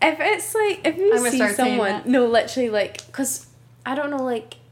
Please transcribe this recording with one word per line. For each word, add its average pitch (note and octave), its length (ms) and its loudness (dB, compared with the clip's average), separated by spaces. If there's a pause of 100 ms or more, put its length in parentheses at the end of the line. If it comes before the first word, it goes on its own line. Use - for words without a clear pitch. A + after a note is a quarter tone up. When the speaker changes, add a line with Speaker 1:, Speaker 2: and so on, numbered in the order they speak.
Speaker 1:
if D#4 180 2
it's, F4+ 340 -2
like, G#4 320 0
if - 120 0
you G#3 140 2
Speaker 2:
I'm A#3+ 60 2
gonna A#3+ 120 0
Speaker 1:
see C4 80 0
Speaker 2:
start G#3 180 2
saying B3+ 220 2
Speaker 1:
someone, G3+ 140 0
Speaker 2:
that. G#3 140 -8
Speaker 1:
no, B3 200 4
literally, A#3 440 0
like, - 420 -4
'cause, - 340 -6 (400)
I B3+ 80 -4
don't C#4+ 160 -4
know, C#4 140 -4
like, A#3 320 -6 (160)